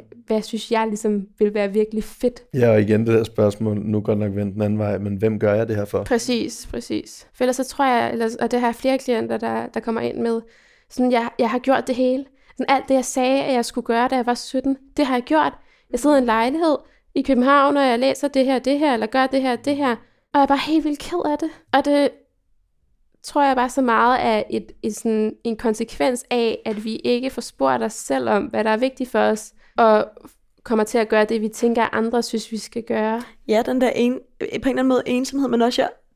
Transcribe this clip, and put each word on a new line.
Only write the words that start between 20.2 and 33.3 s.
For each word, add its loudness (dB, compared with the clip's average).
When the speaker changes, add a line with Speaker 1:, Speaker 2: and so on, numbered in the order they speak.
Speaker 1:
jeg 6
er 4
bare 2
helt 0
vildt -2
ked -6
af -2
det. -4
Og 2
det 2
tror 0
jeg 2
bare 0
så -2
meget 2
er 0
et, -6
et -6
sådan, -2
en -2
konsekvens -2
af, 0
at -6
vi -6
ikke -2
får -10
spurgt -2
os -4
selv -4
om, 2
hvad -4
der 2
er 2
vigtigt -4
for 0
os, 0
og 6
kommer 0
til -2
at 0
gøre 4
det, -2
vi -4
tænker, 0
andre 0
synes, -6
vi -8
skal -10
gøre. -2